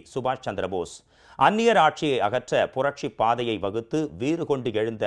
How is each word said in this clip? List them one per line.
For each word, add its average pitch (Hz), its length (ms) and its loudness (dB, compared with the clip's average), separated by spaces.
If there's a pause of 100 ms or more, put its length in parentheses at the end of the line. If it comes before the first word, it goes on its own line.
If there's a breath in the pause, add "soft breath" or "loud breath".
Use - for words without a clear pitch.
சுபாஷ் 131 380 -6
சந்திர 95 240 -6
போஸ். 90 280 -6 (440 soft breath)
அந்நியர் 208 400 4
ஆட்சியை 151 400 2
அகற்ற 120 480 0
புரட்சி 139 440 -4
பாதையை 117 460 0
வகுத்து 110 420 -4 (160)
வீறு 151 300 -2
கொண்டு 131 280 -2
எழுந்த 110 340 -2